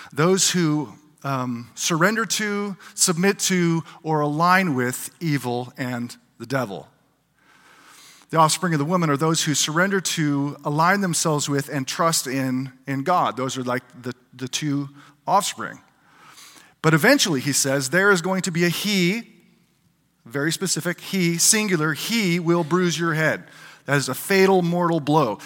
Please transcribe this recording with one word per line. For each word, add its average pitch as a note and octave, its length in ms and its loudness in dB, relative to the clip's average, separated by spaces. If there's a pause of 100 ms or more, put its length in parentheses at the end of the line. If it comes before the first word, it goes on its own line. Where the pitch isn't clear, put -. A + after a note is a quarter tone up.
(140)
those F3 380 2
who, D3+ 420 0 (300)
um, B2 500 -6
surrender G3+ 520 0
to, G3+ 520 -4 (160)
submit F#3+ 460 2
to, E3+ 440 2 (200)
or D#3 160 0
align E3 560 2
with B2+ 340 -2 (100)
evil B2 580 -4
and B2 380 -6 (220)
the A2+ 80 -14
devil. A2 440 -6 (1400)
The D#3+ 80 -2
offspring D#3+ 360 4
of D3+ 60 2
the C#3+ 60 0
woman E3+ 240 0
are C#3 80 2
those D#3+ 260 0
who D3+ 100 0
surrender F3+ 460 0
to, C#3+ 640 -2
align E3 380 2
themselves D#3+ 480 -2
with, C#3 180 -2
and C3+ 180 -4
trust E3 420 -2
in, C3 440 -4 (160)
in C#3 160 -4
God. D3 320 0
Those B2+ 220 -6
are, B2+ 60 -6
like, B2 200 -4 (180)
the, B2 120 -8 (200)
the B2+ 140 -12
two C#3+ 400 -4 (400)
offspring. C3+ 540 -2 (1000)
But D#3 120 4
eventually, F3+ 480 4
he C3+ 100 -4
says, C3+ 380 0
there F#3 200 4
is F#3 120 4
going F#3 220 -2
to F#3+ 80 -2
be E3+ 120 0
a F3 60 4
he, G3 640 -2 (920)
very C#3+ 280 -2
specific, F3 480 -4
he, E3+ 360 0
singular, F#3 540 0
he F#3 480 0
will E3+ 240 2
bruise E3+ 340 2
your E3 180 0
head. D#3 280 0 (400)
That C#3+ 140 0
is C3 100 0
a B2+ 80 -4
fatal F#3+ 460 4
mortal E3+ 400 0
blow. C#3 440 2